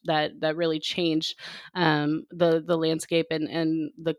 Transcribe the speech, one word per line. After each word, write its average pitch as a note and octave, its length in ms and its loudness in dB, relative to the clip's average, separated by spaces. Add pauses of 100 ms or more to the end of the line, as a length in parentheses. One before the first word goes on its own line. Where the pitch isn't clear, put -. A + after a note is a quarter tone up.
that, D#3 360 0
that D#3 140 0
really E3 240 0
changed, D#3+ 600 -2 (360)
um, D3+ 560 2
the, E3 320 4
the E3 140 0
landscape D#3+ 540 0
and, D#3 180 -2
and D#3+ 480 -2
the E3 220 -4